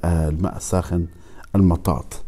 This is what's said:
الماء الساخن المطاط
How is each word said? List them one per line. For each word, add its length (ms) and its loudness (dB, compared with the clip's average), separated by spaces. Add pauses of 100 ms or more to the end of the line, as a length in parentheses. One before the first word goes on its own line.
الماء 520 0
الساخن 480 -2 (500)
المطاط 720 2